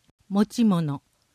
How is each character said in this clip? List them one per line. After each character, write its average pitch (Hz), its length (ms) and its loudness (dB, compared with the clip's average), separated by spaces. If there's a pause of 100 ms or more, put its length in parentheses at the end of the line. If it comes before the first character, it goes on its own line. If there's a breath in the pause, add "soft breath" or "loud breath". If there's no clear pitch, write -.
(280)
持 202 180 0
ち - 180 -2
物、 170 380 0 (320)